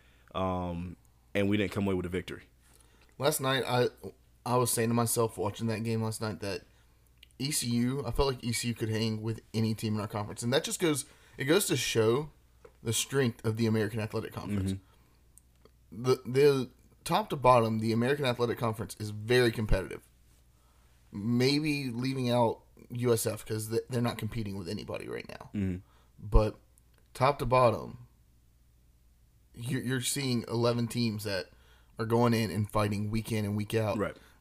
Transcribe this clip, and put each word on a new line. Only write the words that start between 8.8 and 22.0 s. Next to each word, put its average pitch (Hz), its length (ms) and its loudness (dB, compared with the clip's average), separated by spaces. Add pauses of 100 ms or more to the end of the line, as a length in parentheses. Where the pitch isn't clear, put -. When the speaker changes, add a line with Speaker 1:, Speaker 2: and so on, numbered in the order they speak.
Speaker 2:
hang 110 320 -2
with 110 180 -6 (140)
any 110 220 0
team 107 200 -4
in 107 60 -2
our 104 60 -4
conference. 104 360 -8
And 120 80 0
that 156 140 2
just 226 160 -6
goes, 151 240 2 (320)
it 135 80 -4
goes 170 220 4
to 156 100 2
show 120 540 2 (500)
the 117 120 -2
strength - 520 0
of 110 120 -2
the 113 100 2
American 110 320 0
Athletic 107 320 -6
Conference. 95 400 -2
Speaker 1:
Mm-hmm. - 1300 -16
Speaker 2:
The, 123 220 2
the 135 440 4 (340)
top 202 260 0
to 180 60 -6
bottom, 120 440 6
the 113 120 0
American 127 320 2
Athletic 120 340 0
Conference 110 440 -4
is 107 80 -6
very 117 420 2
competitive. 101 560 0 (1040)
Maybe 135 800 2
leaving 127 400 -2